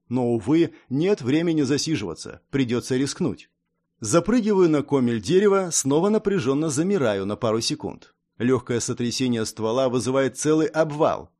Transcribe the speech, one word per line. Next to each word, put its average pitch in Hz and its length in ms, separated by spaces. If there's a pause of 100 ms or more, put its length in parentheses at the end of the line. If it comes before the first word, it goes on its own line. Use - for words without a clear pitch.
Но, 123 200
увы, 120 460 (140)
нет 165 340
времени 156 400
засиживаться. 131 800 (100)
Придется 127 460
рискнуть. 139 540 (480)
Запрыгиваю 190 680
на 147 140
комель 120 380
дерева, 190 520
снова 151 360
напряженно 165 640
замираю 131 560
на 104 100
пару 113 240
секунд. - 540 (240)
Легкое 120 420
сотрясение 120 640
ствола 113 440
вызывает 127 480
целый 156 300
обвал. 147 720